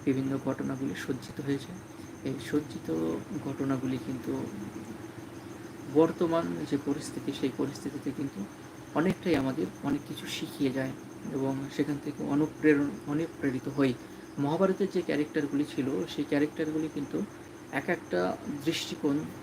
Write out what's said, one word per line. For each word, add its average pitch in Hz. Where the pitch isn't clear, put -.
বিভিন্ন 135
ঘটনাগুলি 135
সজ্জিত -
হয়েছে। 139
এই 131
সজ্জিত 160
ঘটনাগুলি 131
কিন্তু 135
বর্তমান 165
যে 139
পরিস্থিতি, 139
সেই 135
পরিস্থিতিতে 139
কিন্তু 143
অনেকটাই 175
আমাদের 135
অনেক 143
কিছু -
শিখিয়ে -
যায় 131
এবং 135
সেখান 143
থেকে 143
অনুপ্রেরণ-, 143
অনুপ্রেরিত 147
হই। 135
মহাভারতের 185
যে 180
ক্যারেক্টারগুলি 147
ছিল, 147
সেই 147
ক্যারেক্টারগুলি 156
কিন্তু 147
এক -
একটা 180
দৃষ্টিকোণ 151